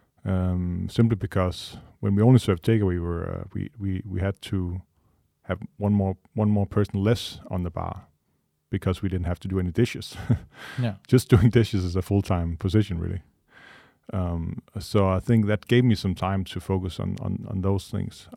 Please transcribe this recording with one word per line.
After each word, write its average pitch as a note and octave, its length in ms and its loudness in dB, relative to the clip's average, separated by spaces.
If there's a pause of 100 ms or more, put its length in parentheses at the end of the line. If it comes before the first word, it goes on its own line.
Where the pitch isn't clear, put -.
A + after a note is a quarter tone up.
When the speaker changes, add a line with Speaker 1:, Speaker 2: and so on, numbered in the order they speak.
(260)
Speaker 1:
um, F2+ 640 0
simply A2+ 260 2
because F#2 600 -4 (240)
when G2+ 140 0
we G#2 80 4
only B2 160 8
served F#2 260 2
takeaway, G#2+ 240 2
we F2 120 0
were, E2 400 -6
uh, - 40 -12 (100)
we, - 240 -6
we, F#2+ 280 -4
we F#2 140 -6
had G2 220 -2
to F#2 380 -4 (640)
have F#2 160 -6 (180)
one G#2 160 2
more, F#2+ 220 0 (180)
one G#2+ 160 2
more G2+ 160 2
person G2+ 380 0
less - 340 0 (120)
on F2+ 120 -4
the F2 80 -4
bar F2 360 -8 (640)
because F#2+ 320 -2
we G2 60 -2
didn't F2 180 -2
have F2 140 -2
to G2 80 -8
do F#2+ 120 -2
any F2+ 100 -2
dishes. - 460 -2 (300)
<laughs> - 340 -12
Speaker 2:
Yeah. A2+ 140 -2 (120)
Speaker 1:
Just - 220 4
doing G#2+ 220 6
dishes G#2 340 2
is E2+ 100 -4
a F#2 80 0
full-time F2 540 0
position, G2 420 0
really. F2 220 -6 (920)
Um, F2 500 -4 (160)
so G2 300 2
I F#2 120 2
think A2+ 260 4
that G#2 200 0
gave B2 180 6
me A#2 100 4
some F#2+ 200 -2
time F#2 300 -2
to - 160 -10
focus F#2 400 -4
on, F#2+ 200 -4
on, F#2+ 280 -6
on F#2+ 140 -4
those G2 260 -2
things. F#2+ 480 -8